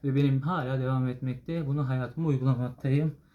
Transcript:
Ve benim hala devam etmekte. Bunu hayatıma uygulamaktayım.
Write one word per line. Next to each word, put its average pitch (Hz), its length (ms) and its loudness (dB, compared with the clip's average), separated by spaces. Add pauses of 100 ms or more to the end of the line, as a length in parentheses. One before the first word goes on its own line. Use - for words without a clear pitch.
Ve 135 120 0
benim 135 260 4
hala 135 380 -2
devam 127 280 0
etmekte. 131 600 -4
Bunu 139 220 0
hayatıma 131 380 -2
uygulamaktayım. 131 880 0 (200)